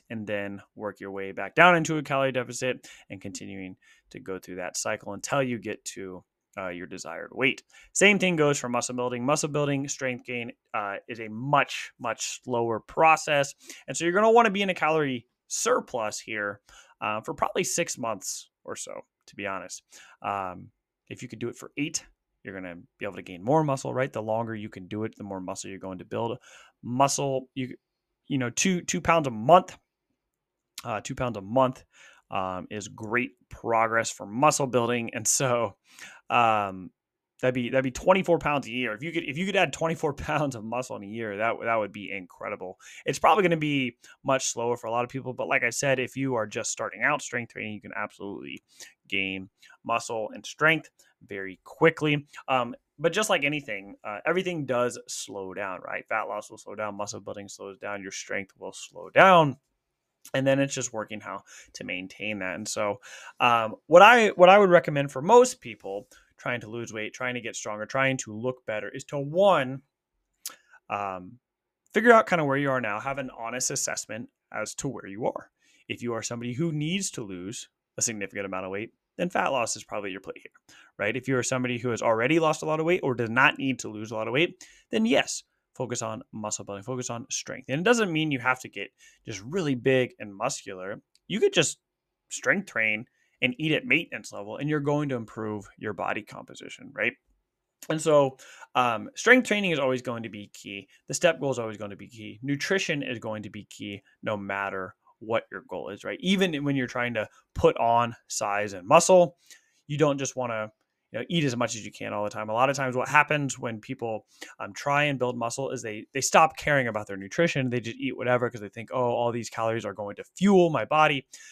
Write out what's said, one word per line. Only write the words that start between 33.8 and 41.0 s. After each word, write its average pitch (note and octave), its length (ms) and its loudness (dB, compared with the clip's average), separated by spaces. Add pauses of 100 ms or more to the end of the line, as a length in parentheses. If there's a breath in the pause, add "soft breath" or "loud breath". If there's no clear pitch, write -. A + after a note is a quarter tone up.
for - 140 -14
muscle C3+ 420 4
building. A#2 460 0
And A2+ 140 -4
so, A#2+ 480 0 (540 loud breath)
um, G#2 600 2 (500)
that'd B2+ 140 2
be, B2 160 -2
that'd C3 140 2
be C3+ 80 -2
twenty-four F3+ 480 4
pounds D3 260 0
a A2 60 -12
year. A#2+ 220 -2
If G#2+ 100 -8
you E3 80 -8
could, E3 120 -4
if C#3+ 140 -8
you F3+ 80 -2
could G3 100 -2
add F3 180 2
twenty-four E3 400 -2
<laughs> - 20 -12
pounds D3+ 400 -2
of G#2+ 80 -10
muscle A#2 320 -6
in G#2+ 80 -12